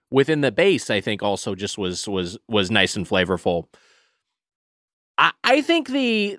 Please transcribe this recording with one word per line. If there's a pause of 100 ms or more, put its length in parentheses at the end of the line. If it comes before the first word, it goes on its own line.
(100)
within
the
base,
I
think,
also
just
was,
was, (100)
was
nice
and
flavorful. (1500)
I, (120)
I
think
the,